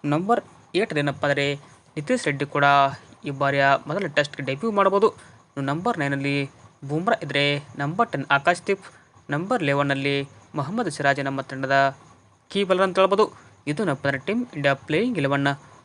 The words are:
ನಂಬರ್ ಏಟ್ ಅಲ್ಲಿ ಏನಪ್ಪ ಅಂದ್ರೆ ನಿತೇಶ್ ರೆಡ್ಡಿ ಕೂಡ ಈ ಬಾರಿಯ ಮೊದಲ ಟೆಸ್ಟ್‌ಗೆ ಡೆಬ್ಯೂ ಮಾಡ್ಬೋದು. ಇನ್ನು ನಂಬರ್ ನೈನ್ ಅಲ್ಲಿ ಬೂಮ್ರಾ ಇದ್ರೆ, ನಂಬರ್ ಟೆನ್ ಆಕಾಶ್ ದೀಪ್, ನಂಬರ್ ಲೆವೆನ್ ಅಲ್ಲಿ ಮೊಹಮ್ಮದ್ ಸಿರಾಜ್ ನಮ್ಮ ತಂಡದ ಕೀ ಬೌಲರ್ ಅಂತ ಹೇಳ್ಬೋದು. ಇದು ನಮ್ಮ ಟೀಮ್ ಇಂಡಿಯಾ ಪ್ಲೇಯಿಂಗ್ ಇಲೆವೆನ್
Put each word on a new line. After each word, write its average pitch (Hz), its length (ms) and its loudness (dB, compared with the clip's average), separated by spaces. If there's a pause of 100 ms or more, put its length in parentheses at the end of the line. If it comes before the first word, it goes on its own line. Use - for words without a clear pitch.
(140)
ನಂಬರ್ 190 280 0 (380)
ಏಟ್ 220 120 0
ಅಲ್ಲಿ 147 120 0
ಏನಪ್ಪ 143 240 -2
ಅಂದ್ರೆ 143 180 0 (500)
ನಿತೇಶ್ 233 320 -2
ರೆಡ್ಡಿ 143 180 -2 (100)
ಕೂಡ 143 100 4 (600)
ಈ 139 140 -6
ಬಾರಿಯ 139 240 2 (220)
ಮೊದಲ 180 200 -4 (100)
ಟೆಸ್ಟ್‌ಗೆ 143 320 -2
ಡೆಬ್ಯೂ 180 300 -4
ಮಾಡ್ಬೋದು. 196 300 4 (440)
ಇನ್ನು 139 180 -6
ನಂಬರ್ 185 300 -2
ನೈನ್ 139 160 -2
ಅಲ್ಲಿ 139 180 -2 (540)
ಬೂಮ್ರಾ 180 340 0
ಇದ್ರೆ, 143 220 0 (380)
ನಂಬರ್ 185 280 0
ಟೆನ್ 139 140 -6 (120)
ಆಕಾಶ್ 175 300 2
ದೀಪ್, 196 180 -2 (500)
ನಂಬರ್ 196 340 -2
ಲೆವೆನ್ 139 260 0
ಅಲ್ಲಿ 139 200 -2 (400)
ಮೊಹಮ್ಮದ್ 170 420 -4
ಸಿರಾಜ್ 139 320 0
ನಮ್ಮ 135 120 -6
ತಂಡದ 135 360 -2 (760)
ಕೀ 202 120 -2
ಬೌಲರ್ 185 240 2
ಅಂತ 185 120 -2
ಹೇಳ್ಬೋದು. 196 280 4 (400)
ಇದು 147 220 -2
ನಮ್ಮ 135 280 -2 (100)
ಟೀಮ್ 233 180 -2 (100)
ಇಂಡಿಯಾ 143 180 2 (140)
ಪ್ಲೇಯಿಂಗ್ 196 360 0
ಇಲೆವೆನ್ 139 260 0 (360)